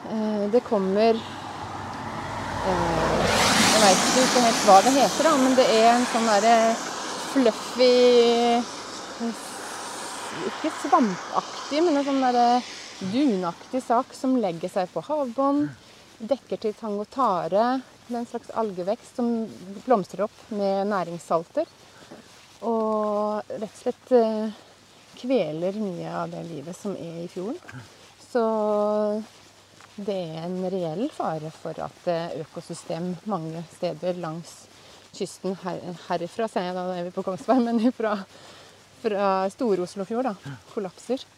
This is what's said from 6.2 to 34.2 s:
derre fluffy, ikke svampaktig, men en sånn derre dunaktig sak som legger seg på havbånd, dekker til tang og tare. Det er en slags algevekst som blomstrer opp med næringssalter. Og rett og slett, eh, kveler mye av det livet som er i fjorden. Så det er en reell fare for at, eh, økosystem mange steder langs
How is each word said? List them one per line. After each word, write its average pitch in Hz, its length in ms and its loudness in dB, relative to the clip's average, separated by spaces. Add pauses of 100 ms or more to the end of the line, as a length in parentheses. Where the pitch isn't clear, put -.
derre 214 240 4 (680)
fluffy, 240 1400 4 (1800)
ikke 220 340 -6
svampaktig, - 1040 0
men 339 160 4
en 277 100 0
sånn 277 160 0
derre 247 240 4 (540)
dunaktig 196 800 -2
sak 247 300 0
som 262 240 0
legger 180 340 -2
seg 180 200 -2
på 160 120 -6
havbånd, 285 640 0 (520)
dekker 220 380 -4
til 214 160 -4
tang 208 240 -8
og 208 140 -8
tare. 214 680 0 (200)
Det - 160 -10
er 233 60 -4
en 240 80 -10
slags - 220 -12
algevekst 196 680 -4
som 240 120 0 (500)
blomstrer 196 460 0
opp - 220 -12
med 196 400 -2
næringssalter. 175 800 -2 (920)
Og 214 840 -2
rett 151 180 -8
og - 160 -14
slett, - 320 -6
eh, 220 420 2 (640)
kveler 190 600 -2
mye 175 360 -6
av 170 200 -6
det 165 140 -12
livet 165 300 -12
som 196 200 -8
er 165 280 -12
i 175 40 -10
fjorden. 214 320 -8 (600)
Så - 240 -2 (1500)
det 196 220 -6
er 160 300 -8
en 185 240 -6
reell 185 400 -4
fare 160 420 -6
for 160 260 -12
at, - 300 -10
eh, 170 340 -4
økosystem 170 760 -10 (100)
mange 165 380 -6 (120)
steder 175 400 -4
langs 170 520 -10 (440)